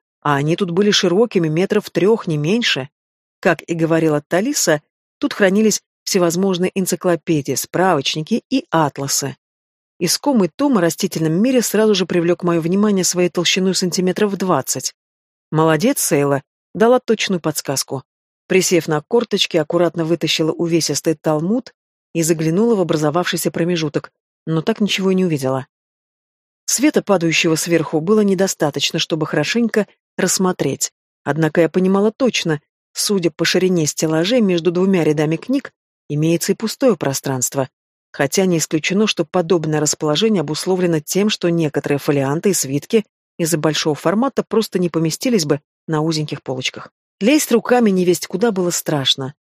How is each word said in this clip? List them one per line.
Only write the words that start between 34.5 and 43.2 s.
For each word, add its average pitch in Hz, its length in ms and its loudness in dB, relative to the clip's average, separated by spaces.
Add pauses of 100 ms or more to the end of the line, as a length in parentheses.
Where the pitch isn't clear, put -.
двумя 180 320 2
рядами 151 320 2
книг, - 380 -6 (360)
имеется 160 420 0
и 185 40 2
пустое 220 400 0
пространство. 135 760 -4 (420)
Хотя 147 340 0
не 180 120 2
исключено, 196 500 0
что 180 180 -2
подобное 160 540 0
расположение 160 640 0
обусловлено 170 580 0
тем, 196 300 -2
что 185 200 -2
некоторые 151 500 0
фолианты 143 520 0
и - 20 0
свитки 147 520 -2 (320)